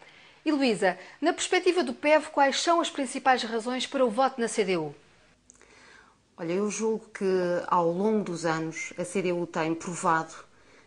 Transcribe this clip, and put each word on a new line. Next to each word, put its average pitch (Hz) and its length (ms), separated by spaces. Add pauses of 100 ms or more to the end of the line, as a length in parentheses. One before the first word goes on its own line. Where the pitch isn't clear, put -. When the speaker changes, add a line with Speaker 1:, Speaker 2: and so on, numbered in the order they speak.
(440)
Speaker 1:
Heloísa, 226 540 (240)
na 311 100
perspectiva 359 500
do 254 120
pev, 294 380
quais 277 280
são 339 220
as 294 80
principais 262 540
razões 233 420
para 262 180
o 240 60
voto 262 280
na 233 100
C 220 140
D 185 140
U? 151 180 (1400)
Speaker 2:
Olha, 170 160
eu 202 180
julgo 220 440
que - 100 (420)
ao 170 240
longo 202 340
dos 165 200
anos 160 540
a 175 60
C 190 180
D 180 100
U 175 140
tem 165 280
provado 165 600 (520)